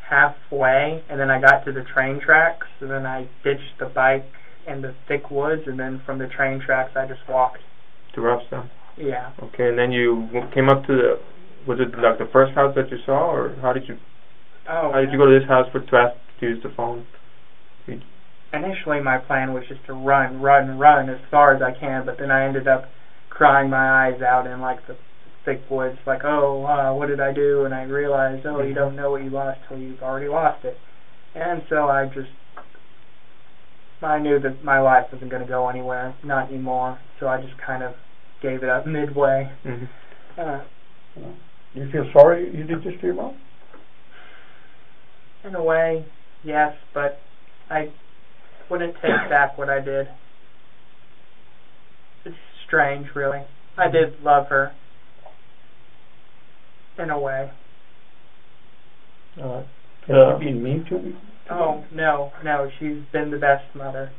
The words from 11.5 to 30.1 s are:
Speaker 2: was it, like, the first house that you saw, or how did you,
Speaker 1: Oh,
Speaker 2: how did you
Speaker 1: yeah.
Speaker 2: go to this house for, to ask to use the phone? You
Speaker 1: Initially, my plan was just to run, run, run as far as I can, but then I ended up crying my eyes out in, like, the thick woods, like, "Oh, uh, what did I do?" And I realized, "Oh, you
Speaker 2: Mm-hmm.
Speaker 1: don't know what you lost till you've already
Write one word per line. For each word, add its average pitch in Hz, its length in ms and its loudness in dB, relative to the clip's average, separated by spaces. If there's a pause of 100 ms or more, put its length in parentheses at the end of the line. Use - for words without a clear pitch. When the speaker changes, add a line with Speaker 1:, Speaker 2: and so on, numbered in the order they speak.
Speaker 2:
was 123 140 -2
it, 117 180 0
like, 113 200 6
the 117 140 -2
first 135 220 8
house 139 220 6
that 131 140 0
you 127 140 -8
saw, 151 260 2
or 127 300 -2
how 127 120 2
did 131 160 -2
you, 120 80 -10 (720)
Speaker 1:
Oh, 165 240 0
Speaker 2:
how 135 80 4
did 135 120 4
you 135 60 0
Speaker 1:
yeah. 143 80 10
Speaker 2:
go - 40 -
to 135 80 12
this 135 100 2
house 127 220 8
for, 135 100 -2
to 123 160 4
ask 123 180 8 (260)
to 120 60 -2
use 117 160 0
the 139 120 -8
phone? 120 300 -4 (840)
You 123 140 -8 (540)
Speaker 1:
Initially, 156 460 -2
my 131 180 2
plan 131 340 0
was 127 160 -4
just 135 180 -8
to 135 60 -8
run, 131 480 4
run, 135 380 6
run 139 320 8
as 131 80 -6 (120)
far 147 240 10
as 135 60 2
I - 180 -2
can, 131 280 -4
but 127 120 -6
then 139 120 -4
I 135 160 4
ended 135 200 0
up 131 180 6 (440)
crying 139 400 6
my 131 380 4
eyes 127 160 -2
out 127 240 4
in, 127 160 -8
like, 131 240 -4
the - 100 -10 (480)
thick 135 240 -2
woods, 131 380 -2
like, 131 180 0
"Oh, 143 400 2
uh, 139 300 2
what 143 140 -2
did 139 120 0
I 139 140 2
do?" 143 320 4
And 131 80 -2
I 131 80 -6
realized, 135 640 0
"Oh, 147 140 -4
you 139 80 0
Speaker 2:
Mm-hmm. 135 60 -4
Speaker 1:
don't 139 220 0
know 139 140 0
what 139 120 -2
you 135 60 -6
lost 135 300 -4 (100)
till 135 80 -10
you've 131 260 -10
already 135 260 -4